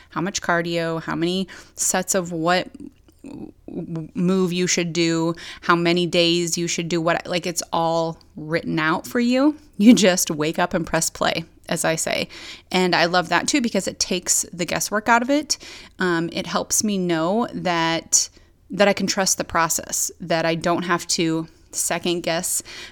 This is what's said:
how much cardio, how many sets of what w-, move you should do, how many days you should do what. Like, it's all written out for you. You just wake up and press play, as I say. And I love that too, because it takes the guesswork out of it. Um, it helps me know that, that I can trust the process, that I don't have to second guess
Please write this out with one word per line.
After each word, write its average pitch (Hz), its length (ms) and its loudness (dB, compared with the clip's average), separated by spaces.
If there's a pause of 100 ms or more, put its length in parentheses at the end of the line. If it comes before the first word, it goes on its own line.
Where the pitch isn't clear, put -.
(100)
how 160 100 -6
much 190 200 -4
cardio, 170 600 -2
how 156 140 -6
many 180 320 0 (260)
sets - 400 -2
of 180 160 -2
what 175 380 0 (560)
w-, 170 920 -12
move 185 380 2
you 180 160 0
should 175 240 -2
do, 165 420 2 (280)
how 175 120 6
many 175 320 2
days 170 500 2
you 170 120 -2
should 170 200 -4
do 170 120 0
what. 160 260 0
Like, 175 180 -4
it's 175 180 -6 (100)
all 165 480 0 (160)
written 160 420 -4
out 160 260 0
for - 140 -4
you. 254 400 4 (200)
You 214 160 10
just 185 360 4
wake 156 300 -2
up 180 140 0
and 165 120 -2
press - 240 0
play, - 340 -2 (240)
as 175 160 -2
I 165 120 2
say. - 320 -2 (420)
And 185 240 2
I 160 120 6
love 175 240 2
that 170 180 2
too, 294 120 2
because 208 280 0
it - 100 -6
takes - 540 0
the 175 120 -6
guesswork 180 440 -2
out 233 140 4
of 247 80 -2
it. 294 280 0 (400)
Um, 170 340 0
it 185 140 -6
helps - 380 -2
me 208 120 0
know 180 560 0
that, 165 760 0 (420)
that 196 160 4
I 202 60 6
can 196 160 -2
trust - 280 0
the - 80 -4
process, - 760 -2
that 165 240 0
I 165 100 2
don't 170 300 -2
have 175 240 -2
to 165 400 0 (240)
second 175 480 -2
guess 170 420 -2 (300)